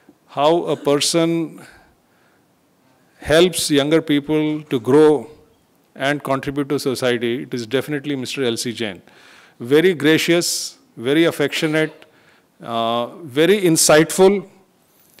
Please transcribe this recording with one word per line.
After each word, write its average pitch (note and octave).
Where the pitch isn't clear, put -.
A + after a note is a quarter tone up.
how D#3+
a D3+
person E3
helps E3+
younger D3+
people D3+
to C3+
grow C3+
and C#3
contribute C#3
to C#3+
society, B2
it C3
is A#2
definitely C#3
Mister C3
L A#2
C A#2+
Jain. G2+
Very D#3
gracious, D#3+
very C#3+
affectionate, D#3
uh, A#2
very E3
insightful, F3